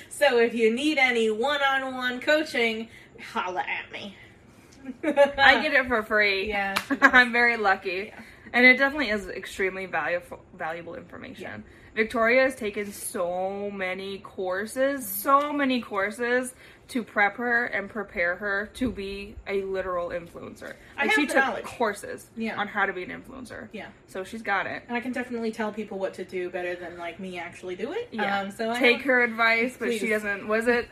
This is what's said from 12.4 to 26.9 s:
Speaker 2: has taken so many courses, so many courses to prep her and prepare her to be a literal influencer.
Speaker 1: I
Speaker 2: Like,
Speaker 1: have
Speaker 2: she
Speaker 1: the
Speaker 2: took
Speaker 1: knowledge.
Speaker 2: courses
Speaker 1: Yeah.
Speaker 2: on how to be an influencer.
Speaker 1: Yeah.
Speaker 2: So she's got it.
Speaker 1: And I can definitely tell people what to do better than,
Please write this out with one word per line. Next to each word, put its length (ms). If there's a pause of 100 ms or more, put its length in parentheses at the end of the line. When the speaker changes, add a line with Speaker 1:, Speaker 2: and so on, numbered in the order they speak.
Speaker 2:
has 100
taken 360
so 800
many 480
courses, 880
so 460
many 300
courses 720 (340)
to 140
prep 340
her 300
and 220
prepare 480
her 380
to 160
be 460 (100)
a 160
literal 480
influencer. 640 (220)
Speaker 1:
I 80
Speaker 2:
Like, 60
Speaker 1:
have 40
Speaker 2:
she 120
Speaker 1:
the 80
Speaker 2:
took 100
Speaker 1:
knowledge. 200
Speaker 2:
courses 720
Speaker 1:
Yeah. 220
Speaker 2:
on 100
how 180
to 60
be 120
an 60
influencer. 600
Speaker 1:
Yeah. 140 (220)
Speaker 2:
So 160
she's 180
got 240
it. 220
Speaker 1:
And 80
I 40
can 120
definitely 400
tell 200
people 260
what 160
to 100
do 260
better 240
than, 240